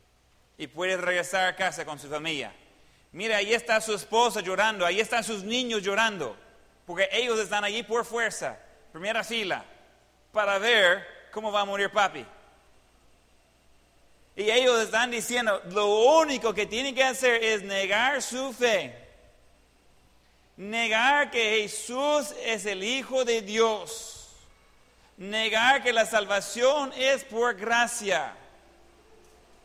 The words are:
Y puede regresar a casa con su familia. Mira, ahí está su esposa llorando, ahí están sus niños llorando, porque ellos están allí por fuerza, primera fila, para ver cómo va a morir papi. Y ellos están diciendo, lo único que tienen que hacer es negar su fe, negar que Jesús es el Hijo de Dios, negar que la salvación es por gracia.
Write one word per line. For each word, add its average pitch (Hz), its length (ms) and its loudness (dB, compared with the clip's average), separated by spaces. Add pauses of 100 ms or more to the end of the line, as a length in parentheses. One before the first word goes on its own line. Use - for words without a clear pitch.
(640)
Y 143 60 -8
puede 185 280 -2
regresar 180 520 0
a 180 80 -4
casa 170 280 -2
con 147 140 -10
su 143 100 -16
familia. 147 460 -6 (560)
Mira, 208 280 -2
ahí 202 140 -2
está 226 280 2
su 220 140 -4
esposa 220 480 2
llorando, 190 440 0
ahí 185 140 2
están 226 240 -2
sus 214 180 -6
niños 233 400 -2
llorando, 196 540 -2 (500)
porque 180 240 0
ellos 226 300 0
están 208 240 -2
allí 208 180 -2
por 226 220 -2
fuerza, 208 520 -4 (360)
primera 208 320 -4
fila, 190 400 -4 (680)
para 202 280 0
ver 196 460 4 (280)
cómo 214 180 -6
va 202 120 2
a - 20 -2
morir 196 260 -2
papi. 180 340 0 (2000)
Y 208 160 -2
ellos 247 280 4
están 220 300 0
diciendo, 233 500 0 (100)
lo 208 160 0 (340)
único 254 340 0
que 208 120 -2
tienen 247 280 -4
que 254 80 2
hacer 247 400 2
es 214 220 0
negar 202 580 0
su 262 300 -6
fe, 202 420 0 (1600)
negar 226 760 2
que 220 300 2
Jesús 269 680 -2 (120)
es 214 220 -4
el 190 180 -4
Hijo 254 400 -2
de 226 180 0
Dios, 208 840 -2 (880)
negar 220 640 2
que 247 100 2
la 226 140 4
salvación 233 880 0
es 262 300 0
por 233 320 -2
gracia. 196 800 0 (1300)